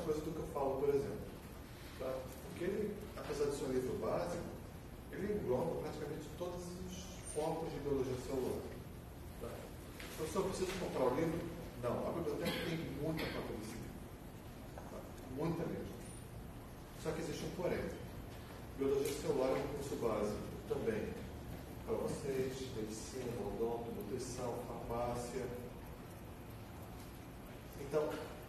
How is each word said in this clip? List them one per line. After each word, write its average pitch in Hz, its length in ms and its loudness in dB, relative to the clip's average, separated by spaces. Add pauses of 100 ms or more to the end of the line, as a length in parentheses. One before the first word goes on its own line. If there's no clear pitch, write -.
coisas 156 180 4
do 160 100 0
que 156 60 -2
eu - 140 -2
falo, 139 280 4
por 143 80 6
exemplo. - 400 6 (680)
Tá? - 140 0 (360)
Porque 180 160 -4
ele, 202 300 2 (220)
apesar 147 300 2
de 139 100 4
ser - 80 0
um 131 80 2
livro 127 260 4
básico, - 460 2 (680)
ele 202 280 2
engloba - 420 4
praticamente 151 460 -2 (100)
todos 175 260 -2 (240)
os - 80 -6 (380)
focos 156 380 2
de 143 80 -2
biologia 131 440 4
celular. 127 380 2 (800)
Tá? - 80 -2 (680)
"Professor, 160 240 2
eu 185 80 6
preciso 185 320 2
comprar - 320 6
o - 20 4
livro?" 165 440 2 (200)
Não, - 300 2
a - 20 0
biblioteca 160 400 2
tem 170 260 2 (240)
muita 160 300 2
cópia - 240 -2
desse - 240 -4
livro. - 160 -6 (800)
Tá? - 240 -6 (380)
Muita 160 260 2
mesmo. - 320 -2 (1040)
Só - 120 0
que 160 100 0
existe - 220 -2
um 160 60 -2
porém. - 340 2 (920)
Biologia 139 360 6 (100)
celular 135 280 6
é - 120 4
um - 60 0 (100)
curso - 240 -2
básico 104 400 4 (260)
também - 460 2 (720)
para - 80 2
vocês, 131 800 2
medicina, 110 560 -2 (160)
odonto, 113 460 2
nutrição, - 760 -2
farmácia. 120 800 0 (2250)
Então, 151 300 4 (380)